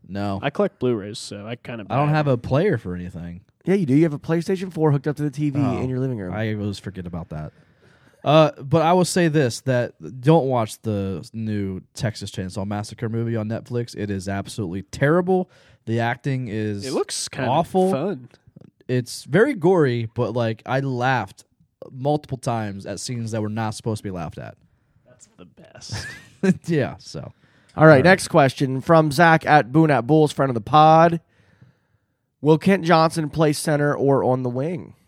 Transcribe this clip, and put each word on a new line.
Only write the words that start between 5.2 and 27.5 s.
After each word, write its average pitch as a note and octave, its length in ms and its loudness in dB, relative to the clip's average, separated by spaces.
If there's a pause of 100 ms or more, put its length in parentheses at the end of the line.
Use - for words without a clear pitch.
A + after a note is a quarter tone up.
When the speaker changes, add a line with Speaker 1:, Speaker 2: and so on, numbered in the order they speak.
Speaker 3:
the D3+ 80 -4
T D3 200 -4
V C#3 100 -4
Speaker 1:
Oh, B2+ 200 0
Speaker 3:
in B2+ 100 -4
your B2+ 100 -4
living B2+ 180 -4
room. F2+ 140 -8
Speaker 1:
I G#2+ 220 -4
always G#2 240 -6
forget F#2 280 -12
about E2+ 240 -10
that. D2+ 220 -10 (720)
Uh, D3+ 280 4 (120)
but D#3 200 0
I D#3+ 100 2
will F#3 140 4
say F3 220 2
this, C#3+ 340 0
that B2 320 -2 (260)
don't C#3+ 260 4
watch A#2+ 360 -2
the G2 500 -4
new G#2 480 -6 (140)
Texas G#2 360 -6
Chainsaw F#2+ 360 -8
Massacre G#2 420 -8
movie A2+ 280 -4
on G#2+ 120 -6
Netflix. A#2 480 -8
It G2+ 140 -6
is F#2+ 180 -6
absolutely G2 540 -8
terrible. F3+ 680 0 (360)
The A2+ 140 -2
acting B2 480 -4
is G#2 380 -6
Speaker 2:
It C3 60 -6
looks - 360 -6
kinda C3 200 -4
Speaker 1:
awful. E3+ 420 0
Speaker 2:
fun. C#3 380 -4 (600)
Speaker 1:
It's B2+ 360 -4
very A3 300 2
gory, D3 600 2
but, A2+ 180 -2
like, A2+ 340 -2
I C3 140 -2
laughed B2+ 640 -4 (460)
multiple C#3 460 -4
times G#2+ 500 -6
at G2 140 -10
scenes A#2 300 -8
that A2+ 100 -4
were G#2+ 80 -4
not G#2+ 260 -4
supposed G#2+ 260 -6
to - 40 -20
be G#2 60 -8
laughed F2 260 -10
at. - 200 -16 (500)
Speaker 2:
That's - 220 -20 (100)
the - 80 -20
best. - 600 -16 (360)
Speaker 1:
<laughs> F#3+ 240 2
Yeah, C#3 320 -2
so. - 220 -14
Speaker 3:
All - 100 -16
right, - 460 -20